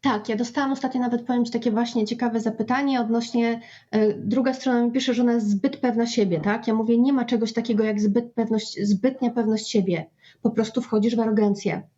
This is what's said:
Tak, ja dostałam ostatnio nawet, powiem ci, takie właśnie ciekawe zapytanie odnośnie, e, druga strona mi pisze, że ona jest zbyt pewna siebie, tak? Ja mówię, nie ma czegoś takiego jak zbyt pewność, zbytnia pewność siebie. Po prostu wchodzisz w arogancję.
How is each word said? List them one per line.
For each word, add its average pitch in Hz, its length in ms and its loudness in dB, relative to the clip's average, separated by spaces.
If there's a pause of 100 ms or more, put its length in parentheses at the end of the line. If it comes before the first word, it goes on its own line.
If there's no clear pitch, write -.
Tak, 220 280 -2
ja 220 60 -2
dostałam 269 360 -2
ostatnio 262 300 -2
nawet, 240 200 0
powiem 240 240 0
ci, 233 60 -10
takie 233 200 -2
właśnie 226 340 0
ciekawe 226 340 -2
zapytanie 247 640 0
odnośnie, 233 600 0 (300)
e, 214 220 2
druga 262 400 0
strona 240 320 0
mi 233 60 0
pisze, 254 220 0
że 233 80 0
ona 240 120 4
jest 214 160 0
zbyt 202 280 0
pewna 233 280 0
siebie, 190 340 0
tak? 202 280 -2
Ja 220 60 2
mówię, 226 240 2
nie 262 160 4
ma 247 120 2
czegoś 226 280 0
takiego 226 300 0
jak 208 180 0
zbyt 214 320 0
pewność, 220 500 -2
zbytnia 233 460 2
pewność 220 400 -2
siebie. 180 360 0 (360)
Po - 80 2
prostu 226 320 -2
wchodzisz 226 340 0
w 214 40 0
arogancję. 208 640 0 (160)